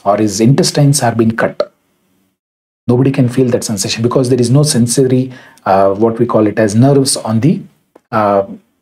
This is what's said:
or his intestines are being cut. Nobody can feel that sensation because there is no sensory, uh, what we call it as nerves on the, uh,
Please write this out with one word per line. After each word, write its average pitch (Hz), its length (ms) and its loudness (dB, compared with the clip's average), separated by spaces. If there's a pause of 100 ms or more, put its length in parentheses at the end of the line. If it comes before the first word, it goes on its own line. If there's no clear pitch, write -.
or 104 140 2
his 107 220 -2
intestines 143 640 2
are 117 120 -2
being 113 280 0
cut. - 300 -6 (1120)
Nobody 127 240 2
can 127 200 0
feel 127 180 0
that 113 160 -2
sensation 110 380 -6
because 120 260 0
there 123 120 0
is 117 100 0
no 143 120 4
sensory, 127 680 0 (320)
uh, 98 300 2
what 113 240 0
we 117 80 0
call 107 200 0
it 101 120 -4
as 110 160 0
nerves 135 420 2
on 110 240 -4
the, 151 220 0 (500)
uh, 101 320 0 (380)